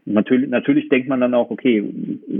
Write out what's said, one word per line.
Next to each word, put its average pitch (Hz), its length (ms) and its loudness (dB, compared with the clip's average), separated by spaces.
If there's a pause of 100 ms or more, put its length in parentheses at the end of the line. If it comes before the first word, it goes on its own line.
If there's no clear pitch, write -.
Und 101 80 -2
natürlich, 127 340 2
natürlich 131 400 0
denkt 127 200 2
man 131 120 -2
dann 123 140 2
auch, 120 160 0
okay, 110 340 0 (560)